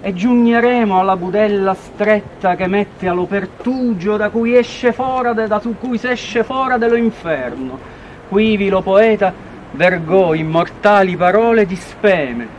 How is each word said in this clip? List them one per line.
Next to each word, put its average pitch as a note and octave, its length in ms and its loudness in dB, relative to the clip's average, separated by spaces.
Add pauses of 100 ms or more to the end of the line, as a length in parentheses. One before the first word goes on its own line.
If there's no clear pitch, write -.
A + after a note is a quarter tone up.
e G3 140 -6
giugneremo A#3 840 2
alla F#3+ 160 2
budella F#3+ 580 0
stretta G3+ 800 -2
che F#3 140 -4
mette G3 400 -2
allo F3+ 160 0
pertugio G#3+ 920 -2
da G#3 140 -2
cui A#3 260 0
esce A#3+ 360 0
fora B3+ 400 -2
de-, A3 160 -2
da G#3 100 0
su A3+ 220 -6
cui A#3+ 180 -4
s'esce A#3+ 460 -4
fora C4 340 -2
dello A#3 160 2
inferno. C#3 840 -4 (520)
Quivi G#3 400 2
lo F#3+ 140 0
poeta G3+ 500 4 (400)
vergò E3+ 600 2
immortali F3 840 2
parole G#3 500 2
di F3+ 80 -6
speme C#3 720 -2 (120)